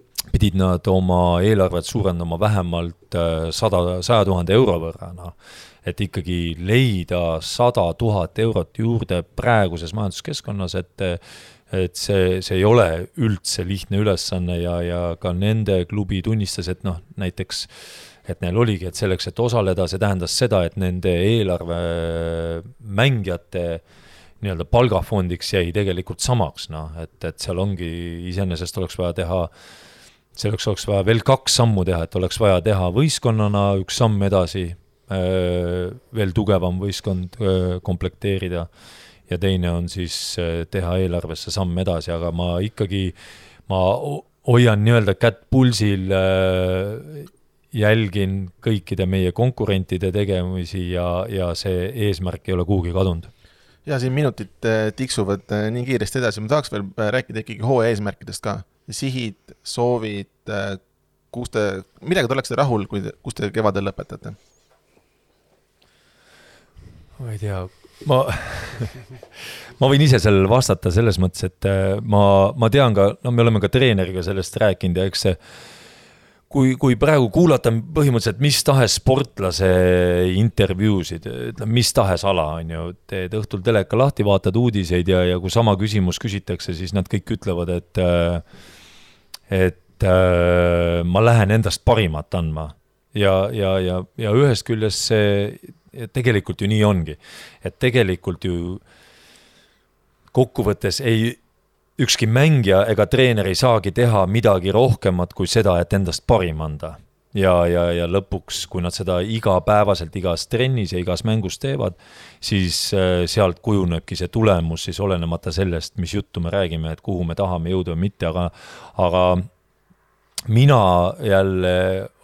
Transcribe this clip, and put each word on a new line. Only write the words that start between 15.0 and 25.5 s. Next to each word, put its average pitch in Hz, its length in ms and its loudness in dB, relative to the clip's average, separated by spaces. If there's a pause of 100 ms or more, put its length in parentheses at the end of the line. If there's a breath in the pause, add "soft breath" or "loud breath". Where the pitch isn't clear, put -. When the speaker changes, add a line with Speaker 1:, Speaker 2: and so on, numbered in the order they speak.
Speaker 1:
ka 90 160 -4
nende 98 540 0
klubi 101 360 -4
tunnistas, 104 460 -4
et 92 160 -6
noh, 87 140 -4 (180)
näiteks, - 460 -8 (640 loud breath)
et - 160 -10
neil 90 180 -2
oligi, 95 300 0
et - 80 -10
selleks, 95 320 -2
et - 100 -6
osaleda, 101 480 0
see 92 140 -6
tähendas 92 340 -2
seda, 101 300 2
et - 100 -8
nende 90 400 -2
eelarve 87 640 0 (960)
mängijate 98 880 -2 (720 soft breath)
nii-öelda 90 300 -6
palgafondiks 95 840 0